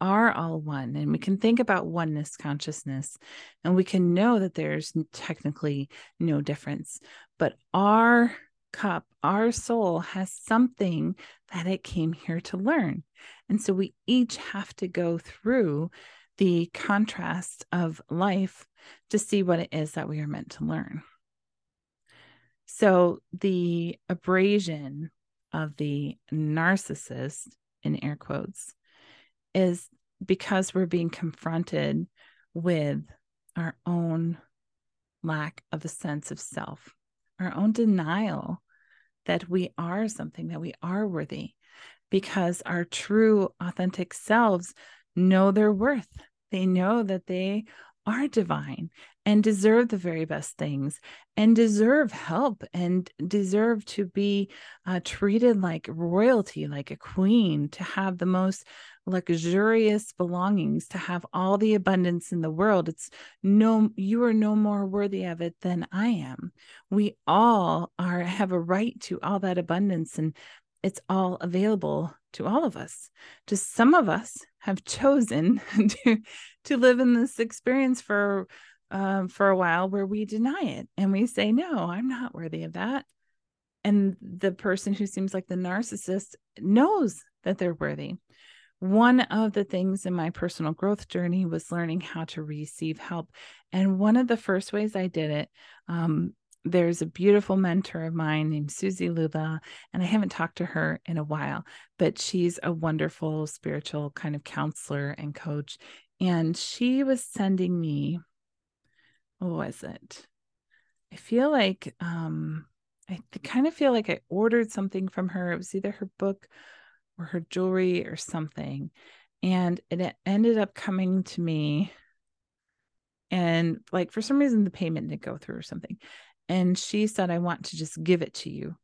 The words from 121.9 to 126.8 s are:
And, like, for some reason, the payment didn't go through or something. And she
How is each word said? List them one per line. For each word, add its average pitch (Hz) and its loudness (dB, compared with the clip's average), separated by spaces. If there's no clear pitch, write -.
And, 170 2
like, 180 -2
for 220 -4
some 277 0
reason, 240 4
the 180 0
payment 160 -4
didn't 151 -8
go - -8
through - -12
or - -12
something. - -12
And 180 2
she 214 0